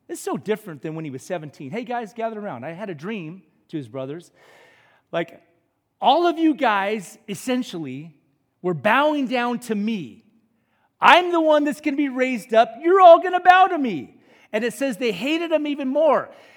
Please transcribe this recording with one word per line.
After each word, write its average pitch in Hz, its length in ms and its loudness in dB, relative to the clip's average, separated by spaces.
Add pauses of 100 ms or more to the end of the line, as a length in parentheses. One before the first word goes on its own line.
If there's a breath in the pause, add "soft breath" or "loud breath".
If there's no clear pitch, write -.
It's 349 140 -14
so 359 160 -6
different 180 460 -8
than 160 100 -10
when 160 100 -10
he 156 60 -10
was 131 140 -14
seventeen. 151 480 -12
"Hey, 226 120 -10
guys, 240 300 -10
gather 226 260 -8
around. 165 240 -12
I 160 100 -12
had 196 180 -12
a - 20 -10
dream," 180 480 -12 (280)
to 165 80 -10
his 135 100 -10
brothers. 135 440 -14 (800 soft breath)
Like, 170 300 -6 (580)
"All 311 280 2
of 320 100 0
you 320 160 2
guys, 208 640 -2 (100)
essentially, 170 880 -8 (460)
were 175 140 -2
bowing 269 500 0
down 240 360 -4
to 220 120 -8
me. 202 520 -6 (760)
I'm 339 300 6
the 339 100 2
one 302 220 4
that's 294 180 -4
gonna 285 160 -4
be 285 120 -2
raised 254 440 -4
up. 233 180 6 (120)
You're 370 180 6
all 359 180 12
gonna 359 200 -2
bow 359 260 6
to 359 140 -2
me." 196 400 -6 (340 soft breath)
And 220 100 -2
it 240 100 -4
says 269 240 -4
they 233 140 -2
hated 311 400 -4
him 302 140 0
even 285 220 -6
more. 269 420 2 (280 loud breath)